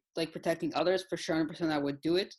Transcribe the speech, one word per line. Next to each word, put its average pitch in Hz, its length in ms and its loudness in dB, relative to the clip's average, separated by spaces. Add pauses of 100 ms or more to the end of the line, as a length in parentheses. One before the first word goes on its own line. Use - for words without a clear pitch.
(180)
like, 160 160 -2
protecting 165 420 0
others, 180 340 2
for 175 60 -4
sure, 165 200 -2
hundred 160 140 2
percent, 165 220 -2
I 151 60 2
would 143 240 -2
do 170 160 2
it. 202 220 -2